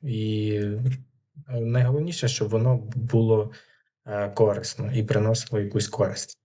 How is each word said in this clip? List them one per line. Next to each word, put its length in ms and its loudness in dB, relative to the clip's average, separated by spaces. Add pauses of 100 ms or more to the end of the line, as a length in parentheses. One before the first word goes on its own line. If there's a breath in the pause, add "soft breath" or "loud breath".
і, 520 -2 (960)
е, 120 -4
найголовніше, 680 0
щоб 200 -2
воно 280 4 (180)
було, 580 2 (540 loud breath)
е, 240 -4
корисно 600 0
і 100 0
приносило 580 0
якусь 280 -2
користь. 560 -4